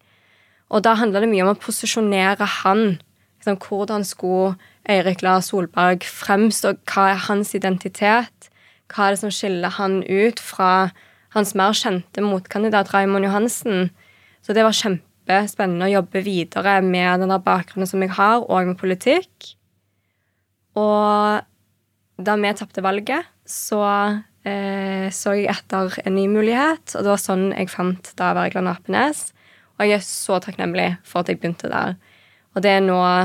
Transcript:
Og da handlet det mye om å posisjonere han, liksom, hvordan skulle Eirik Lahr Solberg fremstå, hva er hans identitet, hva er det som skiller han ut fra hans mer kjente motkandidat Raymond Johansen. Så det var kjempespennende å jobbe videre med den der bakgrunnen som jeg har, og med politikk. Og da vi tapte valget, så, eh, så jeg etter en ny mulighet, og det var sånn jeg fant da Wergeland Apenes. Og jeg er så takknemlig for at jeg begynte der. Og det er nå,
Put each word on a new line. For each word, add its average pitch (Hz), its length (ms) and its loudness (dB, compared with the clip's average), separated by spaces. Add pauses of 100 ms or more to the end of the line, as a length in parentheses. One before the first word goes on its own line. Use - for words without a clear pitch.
(760)
Og 208 80 2
da 226 160 4
handlet 208 240 2
det 226 80 2
mye 185 160 2
om 202 80 4
å - 80 -12
posisjonere 202 880 0 (140)
han, 196 340 4 (400)
liksom, 202 240 -2
hvordan 208 420 -4
skulle 185 540 -2 (320)
Eirik 185 320 2
Lahr 185 160 4
Solberg 180 640 0
fremstå, 202 800 0
hva 196 300 2
er 185 160 -4
hans 208 260 -2
identitet, 202 960 -2 (400)
hva 202 160 0
er 196 80 2
det 190 80 -6
som 208 80 -4
skiller 185 480 -4
han 196 240 0
ut 208 400 0
fra 185 480 2 (400)
hans 208 240 0
mer 202 240 2
kjente 196 480 -2
motkandidat 202 640 0
Raymond 196 380 2
Johansen. 202 600 0 (520)
Så 208 140 -2
det 220 80 4
var 214 100 2
kjempespennende 190 1120 -2
å 202 100 2
jobbe 185 260 -2
videre 190 640 0
med 180 340 2
den 190 140 0
der 185 80 0
bakgrunnen 185 480 -2
som 190 100 -2
jeg 185 140 -2
har, 220 320 2
og 180 240 0
med 180 80 -4
politikk. 214 720 -2 (1300)
Og 208 640 2 (720)
da 208 220 0
vi 208 160 0
tapte 196 280 -10
valget, 208 440 -2 (200)
så, - 360 -4 (600)
eh, 196 680 -4
så 202 240 -2
jeg 202 160 0
etter 185 400 -4 (120)
en 190 120 -2
ny 196 100 2
mulighet, 233 680 0
og 190 80 -4
det 202 80 2
var 202 80 0
sånn 190 320 -2
jeg 190 180 -4
fant 180 460 -4
da 180 180 0
Wergeland 180 380 -2
Apenes. 220 600 -2 (460)
Og 208 60 0
jeg 208 140 4
er 185 40 -10
så - 380 -4
takknemlig 180 640 -2
for - 160 -4
at 175 80 -4
jeg 175 100 -2
begynte 170 300 -6
der. - 300 -2 (560)
Og 190 80 -4
det 202 80 4
er 190 100 4
nå, 185 160 2 (280)